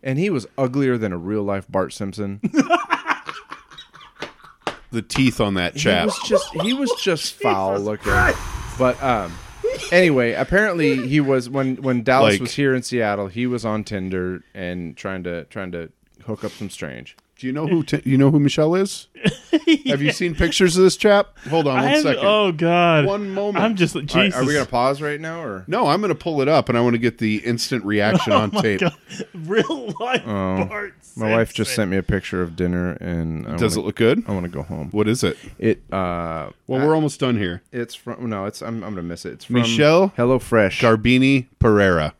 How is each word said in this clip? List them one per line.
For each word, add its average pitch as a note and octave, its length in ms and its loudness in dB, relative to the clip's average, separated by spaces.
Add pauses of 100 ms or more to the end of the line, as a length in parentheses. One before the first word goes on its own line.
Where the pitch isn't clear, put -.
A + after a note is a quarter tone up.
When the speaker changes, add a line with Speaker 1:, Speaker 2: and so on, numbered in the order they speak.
Speaker 1:
And C3 160 -4
he F#3 100 0
was C#3 200 -2 (100)
uglier C3 400 0
than G#2+ 140 -2
a F2 60 -6
real G2+ 260 -4
life G2 260 -4
Bart F#2+ 220 -2
Simpson. G2+ 540 -8
Speaker 2:
<laughs> - 40 0 (2500)
The A#2 120 -2
teeth B2+ 380 2
on G#2 140 2
that F2 200 0
Speaker 1:
He C#3+ 60 -8
Speaker 2:
chap. G2 240 2
Speaker 1:
was G#3 220 -2
just, - 340 0
he A3 140 0
was C4 220 -2
Speaker 2:
<laughs> - 40 -12
Speaker 1:
just - 400 -4
foul G2 320 0
Speaker 3:
Jesus G2+ 140 -2
Speaker 1:
looking. G#2 260 -4
Speaker 3:
Christ. G3+ 260 2 (400)
Speaker 1:
But, B2+ 240 2
um, G#2+ 300 0 (580)
anyway, C#3+ 420 4
apparently D3+ 760 0
he D3 100 2
was, C3+ 300 2
when, C3 280 -2
when B2+ 260 0
Dallas A#2+ 320 4
Speaker 2:
Like G2 80 -2
Speaker 1:
was A#2+ 120 -6
here C#3 200 2
in B2+ 80 -2
Seattle, G#2 460 -2
he A2+ 180 -4
was A#2+ 180 -4
on G#2+ 200 -2
Tinder F#2 600 -6 (100)
and F2+ 400 -8
trying F#2+ 300 -10
to, E2+ 200 -8
trying F#2 280 -12
to E2 180 -10 (360)
hook G#2+ 180 -8
up G#2 80 -8
some G2+ 160 -10
strange. C2 480 -14 (220)
Speaker 2:
Do C3 100 -10
you B2+ 60 -4
know D#3 120 -4
who E3 160 2
Ti-, D3 220 -2
you C3+ 120 2
know C#3 140 8
who D3+ 80 4
Michelle D3+ 380 2
is? G3 320 -4 (320)
Speaker 3:
<laughs> D#4+ 460 2
Speaker 2:
Have D3 140 2
you D3 120 2
seen F3 240 -2
pictures F3 400 2
of F#3 80 8
this F3+ 120 6
chap? G3+ 400 4 (120)
Hold D#3 180 2
on C3 100 2
Speaker 3:
I B2 60 2
Speaker 2:
one F3+ 60 4
Speaker 3:
haven't, D4+ 160 4
Speaker 2:
second. C#4 200 2
Speaker 3:
oh G#3 280 4
God. E3+ 520 4
Speaker 2:
One G3 300 -2
moment. G3+ 300 0
Speaker 3:
I'm A3+ 100 2
just, F3 220 0
Speaker 1:
All D3+ 60 -6
right, D3 60 -8
Speaker 3:
Jesus. F3+ 320 2
Speaker 1:
are C3 40 2
we C#3 80 0
gonna C#3+ 120 2
pause C3 380 0
right D3 180 -6
now, E3 220 -10
or? G2 240 -10
Speaker 2:
No, G3+ 220 0
I'm D#3+ 120 2
gonna G3 140 0
pull D#3 260 -4
it C3 60 2
up, D3 220 4
and A#2 100 2
I A#2 40 4
wanna A#2+ 160 4
get A#2 200 0
the G#2+ 200 0
instant A#2 460 -4
reaction G#2 480 2
Speaker 3:
<laughs> - 0 -
Oh - 100 4
Speaker 2:
on G#2+ 100 0
Speaker 3:
my G#3 100 -2
Speaker 2:
tape. G3+ 180 0
Speaker 3:
God. F3 140 0 (400)
Real A3 640 -4
life B3 260 -4
Speaker 1:
Oh, F#2+ 420 -2
Speaker 3:
Bart G2+ 280 -10 (220)
Speaker 1:
my A2 160 -2
wife A2+ 200 2
just - 180 -4
Speaker 3:
Simpson. - 120 -2
Speaker 1:
sent F#2+ 80 0
me F#2+ 60 0
a F#2+ 80 0
picture F#2+ 380 -2
of E2+ 120 -6
dinner, F2+ 460 -2
and E2 480 -6
I D#2 80 -6
Speaker 2:
Does G#2 200 0
Speaker 1:
wanna, G#2+ 60 -2
Speaker 2:
it D2+ 40 -4
look G#2 100 -6
good? C3 320 2
Speaker 1:
I G#2+ 40 -2
wanna F2+ 160 -4
go C#2+ 140 -10
home. D2+ 300 -10
Speaker 2:
What G#2 160 0
is A#2+ 160 0
it? E2+ 120 0 (220)
Speaker 1:
It, G#2+ 200 0 (140)
uh, E2+ 580 -4 (180)
Speaker 2:
Well, C3 120 -2
Speaker 1:
I C#3+ 60 2
Speaker 2:
we're D#3 80 4
almost D3+ 240 0
done B2+ 200 0
here. F2+ 240 -4 (100)
Speaker 1:
It's A#2+ 240 -8
from, A#2+ 340 -10
no, G2 140 -6
it's, G#2 180 -10
I'm, A2+ 220 -8
I'm G2 60 -10
gonna F#2+ 120 -8
miss E2+ 240 -10
it. - 60 -10
It's - 140 -18
from B2+ 80 -6
Speaker 2:
Michel D3 600 4
Speaker 1:
HelloFresh. A#2+ 640 2
Speaker 2:
Garbini B2 680 4 (120)
Pereira. F#2+ 600 4